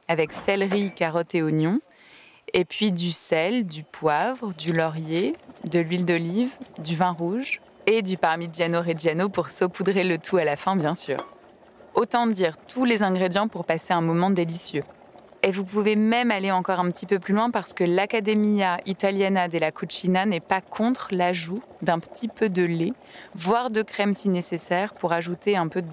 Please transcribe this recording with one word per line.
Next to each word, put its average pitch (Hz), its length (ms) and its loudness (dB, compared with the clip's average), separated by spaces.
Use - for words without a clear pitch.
avec 160 240 0
céleri, 196 640 0
carottes 170 400 -2
et 160 80 2
oignons, 156 360 2
et 180 120 4
puis 214 260 0
du 175 200 -2
sel, 185 560 0
du 156 160 -12
poivre, 185 720 -2
du 170 180 -2
laurier, 160 640 0
de 165 120 0
l'huile 175 280 0
d'olive, 175 440 0
du 160 160 -4
vin 180 160 2
rouge 175 500 -4
et 220 160 4
du 185 160 -2
Parmigiano 170 640 0
Reggiano 170 480 0
pour 175 220 -4
saupoudrer 185 520 0
le 175 140 2
tout 185 200 -2
à 160 80 4
la 147 120 0
fin, 196 180 0
bien 160 200 2
sûr. 131 220 -4
Autant 240 320 2
dire 185 320 0
tous - 280 -2
les 226 180 4
ingrédients 185 440 2
pour 175 180 -8
passer 165 280 0
un 170 80 2
moment 170 300 2
délicieux. 170 500 0
Et 196 60 -4
vous 190 160 -4
pouvez 208 300 0
même 226 340 0
aller 196 220 -2
encore 185 280 -2
un 180 120 -2
petit 175 160 -8
peu 202 100 0
plus 185 160 -2
loin 226 160 0
parce 208 240 -4
que 185 100 -2
l'Accademia 202 1040 2
Italiana 196 600 0
della 160 240 0
Cucina 185 560 0
n'est 175 120 0
pas 190 220 0
contre - 480 -2
l'ajout 180 540 0
d'un 165 160 2
petit - 300 -8
peu 220 200 0
de 180 140 2
lait, 170 320 0
voire 226 380 2
de 214 100 0
crème 202 320 0
si 196 160 0
nécessaire, 180 640 0
pour 170 200 0
ajouter 175 440 0
un 170 100 2
peu 180 140 -2
de 165 120 -6